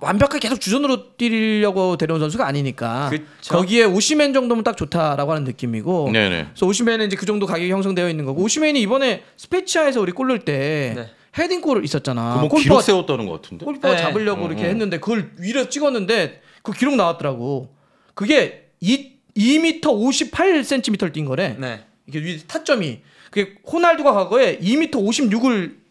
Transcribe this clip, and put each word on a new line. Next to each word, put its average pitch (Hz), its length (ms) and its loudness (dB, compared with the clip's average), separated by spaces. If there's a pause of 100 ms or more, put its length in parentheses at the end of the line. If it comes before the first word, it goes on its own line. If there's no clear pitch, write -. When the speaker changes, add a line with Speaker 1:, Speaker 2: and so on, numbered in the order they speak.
Speaker 1:
완벽하게 269 380 2
계속 226 220 -2
주전으로 262 560 -2
뛰려고 214 800 2
데려온 160 240 0
선수가 165 260 0
아니니까 135 640 -4
Speaker 2:
그쵸. 151 160 -4 (300)
Speaker 1:
거기에 190 260 4
오시멘 277 500 2
정도면 240 300 2
딱 226 140 -2
좋다라고 151 560 -2
하는 156 100 0
느낌이고, 131 680 -2
Speaker 3:
네네. 92 380 2
Speaker 1:
그래서 - 160 -2
오시멘은 220 420 0
이제 196 80 -2
그 196 100 -6
정도 208 200 -2
가격이 175 260 -2
형성되어 190 360 0
있는 156 160 -4
거고, 135 180 -4
오시멘이 294 380 2
이번에 240 440 0 (120)
스페치아에서 320 640 0
우리 269 120 0
골 262 160 -2
넣을 247 160 2
때 143 500 -2
Speaker 2:
네. 113 160 -10 (260)
Speaker 1:
헤딩골 339 480 0
있었잖아. 120 500 -2
Speaker 3:
그 - 80 2
뭐, 147 60 2
Speaker 1:
골키퍼 294 280 6
Speaker 3:
기록 139 60 6
세웠다는 151 440 2
것 82 160 -8
같은데? - 220 -16
Speaker 1:
골키퍼 277 260 -2
Speaker 2:
네. 180 60 4
Speaker 1:
잡으려고 190 480 -2
Speaker 3:
어, - 20 -4
Speaker 1:
이렇게 160 160 -4
Speaker 3:
어. 175 60 0
Speaker 1:
했는데 196 320 -2
그걸 208 380 -4
위로 240 300 -2
찍었는데 226 720 -2 (220)
그 - 100 -10
기록 277 220 0
나왔더라고. 143 800 -2 (400)
그게 208 540 0 (120)
이, 262 340 0 (200)
이 240 240 4
미터 320 320 0
오십팔 277 720 2
센티미터를 208 500 -2
뛴 156 120 -4
거래. 135 340 -2
Speaker 2:
네. 120 260 -10 (220)
Speaker 1:
이게 147 160 -8
위 165 240 -8
타점이. 233 540 -2 (320)
그게 196 220 -2 (160)
호날두가 330 420 2
과거에 202 480 2
이 208 160 0
미터 311 240 -2
오십육을 220 800 0 (120)